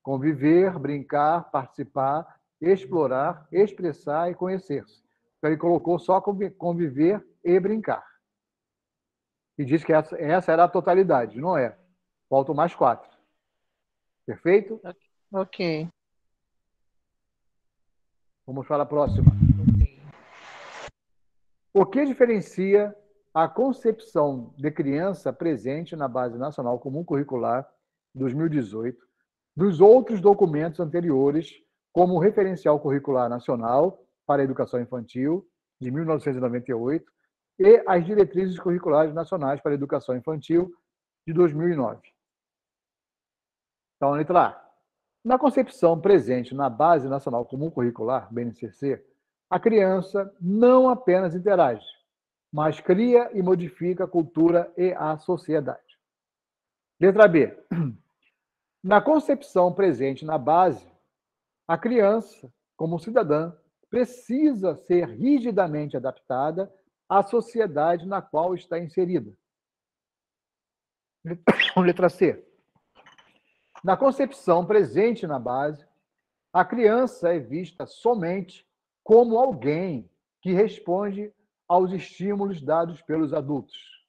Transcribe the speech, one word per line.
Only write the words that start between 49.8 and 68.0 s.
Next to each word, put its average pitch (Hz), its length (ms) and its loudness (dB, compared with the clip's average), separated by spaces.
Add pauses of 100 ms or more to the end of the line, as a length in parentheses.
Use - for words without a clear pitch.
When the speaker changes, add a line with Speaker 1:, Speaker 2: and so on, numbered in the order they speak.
Speaker 1:
não 247 480 4
apenas 185 460 0
interage, 175 500 2 (680)
mas 151 280 -2
cria 240 580 4
e 185 60 -2
modifica 180 640 -2
a - 20 -16
cultura 170 680 0
e 180 180 0
a 156 260 -4
sociedade. 151 800 -6 (1000)
Letra 196 280 8
B. 147 280 2 (160)
<clears throat> 143 360 -6 (760)
Na 202 180 4
concepção 262 720 0
presente 135 500 -2
na 156 140 -6
base, 151 500 0 (800)
a - 100 -2
criança, 220 720 0 (280)
como 165 220 -4
cidadã, 165 520 -2 (380)
precisa 233 880 -2
ser 175 340 0
rigidamente 180 880 -2
adaptada 139 720 -6 (380)
à 196 120 4
sociedade 175 840 -2